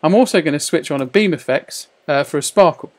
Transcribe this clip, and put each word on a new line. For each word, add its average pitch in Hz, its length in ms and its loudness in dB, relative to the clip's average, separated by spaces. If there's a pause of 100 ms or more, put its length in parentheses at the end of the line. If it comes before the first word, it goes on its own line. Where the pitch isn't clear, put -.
I'm 160 120 2
also 226 260 4
gonna 151 180 -2
switch - 320 -4
on 139 120 -2
a 131 40 -4
beam 190 280 0
effects, - 540 -6 (180)
uh, 143 180 0
for 147 140 -6
a 135 40 -4
sparkle. - 560 2